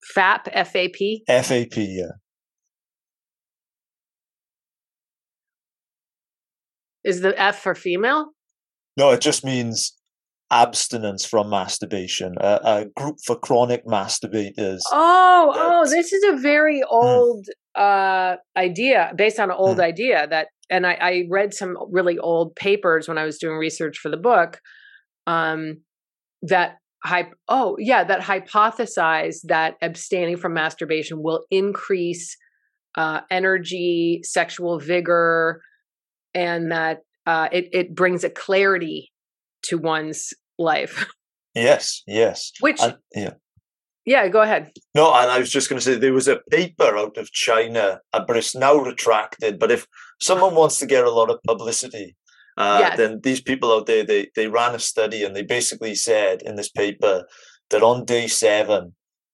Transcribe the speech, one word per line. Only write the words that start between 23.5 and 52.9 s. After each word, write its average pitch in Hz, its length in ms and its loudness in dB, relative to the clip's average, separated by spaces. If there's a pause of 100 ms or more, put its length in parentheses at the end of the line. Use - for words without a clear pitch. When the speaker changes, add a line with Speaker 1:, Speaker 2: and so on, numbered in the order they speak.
Speaker 1:
research 156 420 -6
for 156 120 -10
the 156 60 -6
book, 175 440 2 (680)
um, 160 560 -4 (600)
that 175 340 0 (280)
hy-, 175 280 -4 (160)
oh, 240 300 0
yeah, 214 260 2
that 185 160 -2
hypothesized 190 1200 -2
that 160 380 0
abstaining 170 540 -4
from 170 180 -6
masturbation 156 680 -6
will 160 280 -4
increase, 190 840 -4 (600)
uh, 156 340 -4
energy, 175 920 -2
sexual 170 560 -4
vigor, 165 840 0 (760)
and 170 360 -4
that, 160 280 -2 (280)
uh, 160 240 0
it, 175 220 -2
it 180 220 -2
brings 180 280 0
a 175 80 -2
clarity 190 800 -2 (520)
to 170 160 -4
one's 156 540 -6 (260)
life. 156 520 -2
<laughs> - 60 -20 (400)
Speaker 2:
Yes, - 520 2
yes. 104 420 0 (100)
Speaker 1:
Which 302 220 0
Speaker 2:
And, 120 140 2 (180)
yeah. 101 200 -8 (720)
Speaker 1:
Yeah, 247 240 4
go 208 140 2
ahead. 185 300 -2 (220)
Speaker 2:
No, 151 200 6
and 123 160 4
I 127 80 2
was 123 140 -2
just 135 160 -2
gonna 131 120 -6
say 127 140 0
there 131 180 2
was 131 160 0
a 127 120 2 (100)
paper 156 460 2
out 107 200 -6
of 110 140 -10
China, 113 720 0 (120)
uh, 107 140 -2
but 120 100 0
it's 113 200 -4
now 135 180 4
retracted. 113 840 -2
But 110 100 2
if 117 160 -2 (340)
someone 185 360 2
wants 156 240 4
to 139 60 -6
get 127 180 4
a 120 80 2
lot 113 180 4
of 117 160 -2
publicity, 113 720 -6 (400)
uh, 101 240 2
Speaker 1:
Yes. 170 160 2